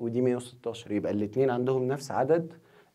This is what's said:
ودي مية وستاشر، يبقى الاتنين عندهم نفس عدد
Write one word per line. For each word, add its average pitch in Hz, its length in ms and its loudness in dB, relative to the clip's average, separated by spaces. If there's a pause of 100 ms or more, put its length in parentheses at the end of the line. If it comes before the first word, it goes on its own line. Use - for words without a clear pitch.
ودي 120 200 -2
مية 127 160 4
وستاشر، 117 560 -8
يبقى 95 200 0
الاتنين 117 380 0
عندهم 127 340 0
نفس 139 260 -4
عدد 151 420 2 (420)